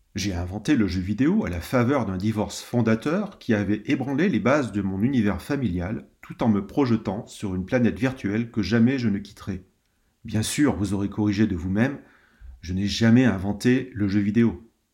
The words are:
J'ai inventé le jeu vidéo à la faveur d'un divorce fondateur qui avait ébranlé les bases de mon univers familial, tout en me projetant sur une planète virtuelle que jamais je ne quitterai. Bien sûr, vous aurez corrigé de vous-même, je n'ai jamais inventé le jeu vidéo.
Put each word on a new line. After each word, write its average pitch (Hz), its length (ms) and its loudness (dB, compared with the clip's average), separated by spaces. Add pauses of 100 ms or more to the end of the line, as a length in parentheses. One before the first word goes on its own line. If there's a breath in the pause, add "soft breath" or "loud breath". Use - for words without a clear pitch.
(160)
J'ai 98 180 -4
inventé 92 420 -2
le 107 120 2
jeu 92 140 -2
vidéo 127 440 0
à 87 40 -4
la 87 120 -6
faveur 123 460 0
d'un 95 100 -4
divorce 104 460 -2
fondateur 120 720 0
qui - 160 0
avait 104 320 0
ébranlé 139 440 0
les 117 100 2
bases 120 320 2
de 101 100 -2
mon 95 220 -2
univers 107 400 2
familial, 107 640 -4 (140)
tout - 200 -8
en 127 80 2
me 101 160 2
projetant 113 640 0
sur 98 260 -8
une 92 120 -4
planète 107 340 2
virtuelle 117 500 -2
que 110 140 -2
jamais 117 340 4
je 120 120 2
ne 101 100 0
quitterai. - 480 -12 (580)
Bien 107 160 -2
sûr, 127 340 2
vous 98 200 -2
aurez 101 140 -2
corrigé 104 360 0
de 95 100 0
vous-même, 101 440 -2 (640 soft breath)
je 90 120 -8
n'ai 98 140 -2
jamais 113 380 6
inventé 110 680 0
le 104 140 -2
jeu 101 120 2
vidéo. 104 480 0 (260)